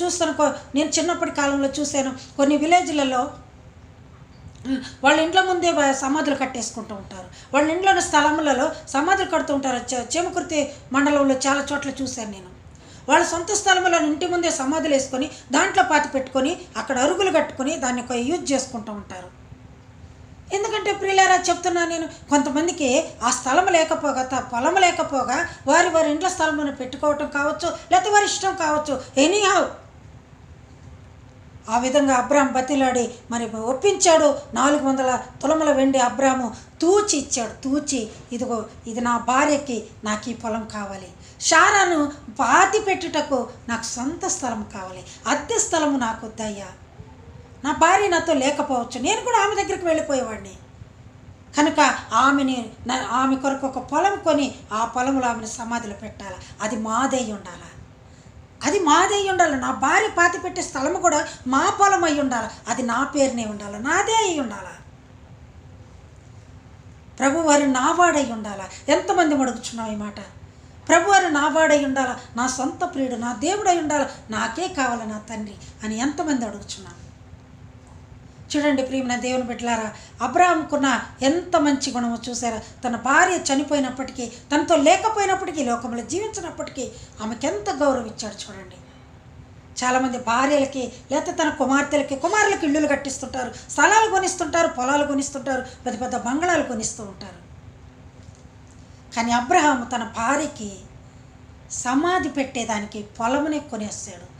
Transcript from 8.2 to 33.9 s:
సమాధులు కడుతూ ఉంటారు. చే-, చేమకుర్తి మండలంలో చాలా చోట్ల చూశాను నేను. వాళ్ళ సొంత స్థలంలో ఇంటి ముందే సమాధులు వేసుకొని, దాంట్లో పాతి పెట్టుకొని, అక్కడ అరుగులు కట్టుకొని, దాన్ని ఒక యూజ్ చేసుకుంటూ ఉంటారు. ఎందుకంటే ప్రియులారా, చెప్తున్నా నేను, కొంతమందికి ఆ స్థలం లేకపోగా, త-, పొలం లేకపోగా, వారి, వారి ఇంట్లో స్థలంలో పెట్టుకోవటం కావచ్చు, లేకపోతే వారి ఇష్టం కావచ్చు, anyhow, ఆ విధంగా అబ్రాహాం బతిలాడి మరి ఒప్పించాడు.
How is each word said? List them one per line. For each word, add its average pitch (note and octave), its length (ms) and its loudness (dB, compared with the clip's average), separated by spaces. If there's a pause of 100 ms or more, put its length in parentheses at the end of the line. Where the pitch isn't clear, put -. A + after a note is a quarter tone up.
సమాధులు F4+ 420 0
కడుతూ D4 240 0
ఉంటారు. C4 400 -4
చే-, A#3+ 220 -4
చేమకుర్తి E4 560 -2 (200)
మండలంలో C#4 420 4
చాలా C#4 380 0
చోట్ల C#4+ 180 -4 (120)
చూశాను A3+ 280 -8
నేను. F#3+ 180 -16 (600)
వాళ్ళ E4+ 160 6
సొంత E4+ 280 -4
స్థలంలో F#4 480 4
ఇంటి D4+ 260 0
ముందే E4+ 240 0
సమాధులు D4+ 440 0
వేసుకొని, C4 360 -2 (220)
దాంట్లో F#4 300 4
పాతి D4+ 260 4
పెట్టుకొని, C4+ 520 -2 (160)
అక్కడ A#3+ 220 -4
అరుగులు F4+ 320 2
కట్టుకొని, D4 460 0
దాన్ని B3 260 -2
ఒక A#3+ 100 -8
యూజ్ C4 400 -2
చేసుకుంటూ A3+ 400 -4
ఉంటారు. G3+ 460 -14 (1160)
ఎందుకంటే G4+ 400 -2
ప్రియులారా, F#4+ 420 4 (140)
చెప్తున్నా F4 360 0
నేను, E4 240 -4 (220)
కొంతమందికి D4 720 2 (180)
ఆ A#3+ 80 2
స్థలం D4+ 360 0
లేకపోగా, D#4+ 560 2
త-, B3+ 300 -4
పొలం C4+ 220 0
లేకపోగా, D#4+ 720 2 (180)
వారి, E4+ 220 4
వారి D#4+ 220 2
ఇంట్లో D#4 180 -2
స్థలంలో D4+ 440 -2
పెట్టుకోవటం C#4+ 560 -4
కావచ్చు, D4+ 480 -2 (160)
లేకపోతే F#4 180 4
వారి G#4 140 6
ఇష్టం F#4+ 300 -2
కావచ్చు, D4+ 460 -2 (260)
anyhow, F#4+ 380 4 (2000)
ఆ A#3 80 2
విధంగా C4+ 360 4
అబ్రాహాం B3+ 380 2
బతిలాడి B3+ 600 0 (160)
మరి A#3 200 -4
ఒప్పించాడు. D4 880 4 (160)